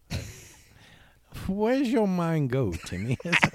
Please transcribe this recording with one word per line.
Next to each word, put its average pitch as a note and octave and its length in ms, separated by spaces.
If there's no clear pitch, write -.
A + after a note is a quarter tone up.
Where's A3 440
your A3+ 160
mind E3 420
go, B2 220
Timmy? F#2+ 480